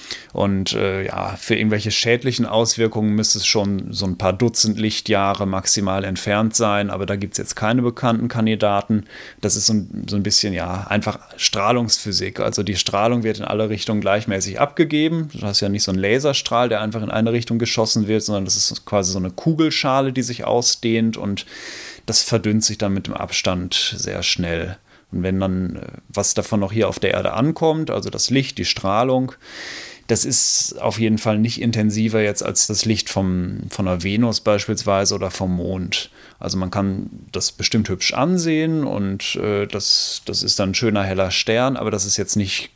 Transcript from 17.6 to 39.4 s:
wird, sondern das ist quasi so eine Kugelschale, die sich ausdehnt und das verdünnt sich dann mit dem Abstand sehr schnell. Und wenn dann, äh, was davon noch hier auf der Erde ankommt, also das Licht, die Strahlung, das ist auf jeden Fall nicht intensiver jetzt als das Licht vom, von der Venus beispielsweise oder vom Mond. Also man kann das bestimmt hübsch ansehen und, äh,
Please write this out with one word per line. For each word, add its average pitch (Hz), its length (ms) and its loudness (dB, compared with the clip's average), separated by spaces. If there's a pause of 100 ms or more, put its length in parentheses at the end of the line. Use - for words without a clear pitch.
wird, 107 140 2
sondern 101 240 -2
das 90 100 0
ist - 300 -2
quasi 98 260 0
so 98 60 -2
eine 90 120 -2
Kugelschale, 143 800 0
die 127 100 -2
sich 113 220 -8
ausdehnt 113 760 2
und 101 260 -4 (640)
das - 160 2
verdünnt 107 420 2
sich 107 140 -2
dann 98 160 0
mit 92 120 -4
dem - 80 -6
Abstand - 840 -2
sehr 95 240 -6
schnell. 85 560 -2 (320)
Und 90 120 -4
wenn 95 180 0
dann, 92 360 0
äh, - 100 -10 (220)
was - 260 0
davon 107 260 0
noch 95 120 0
hier 107 160 2
auf - 100 -4
der 95 140 2
Erde 95 200 0
ankommt, 156 580 0
also 104 200 -4
das - 200 -2
Licht, 131 280 0
die 107 60 -2
Strahlung, 127 680 0 (760)
das 113 180 2
ist - 560 0
auf 110 180 0
jeden 110 200 2
Fall 107 200 2
nicht 113 220 0
intensiver 110 640 2
jetzt 104 200 0
als - 240 0
das 107 200 0
Licht 110 240 0
vom, 92 580 -2
von - 160 -4
der 90 180 0
Venus 107 380 2
beispielsweise 101 720 2
oder 95 160 -2
vom 92 240 -2
Mond. 90 560 -4 (300)
Also 95 160 -4
man 92 140 -2
kann 98 400 -2 (200)
das - 220 -4
bestimmt 104 360 0
hübsch - 260 -2
ansehen 160 720 2
und, 98 520 -2
äh, 101 300 0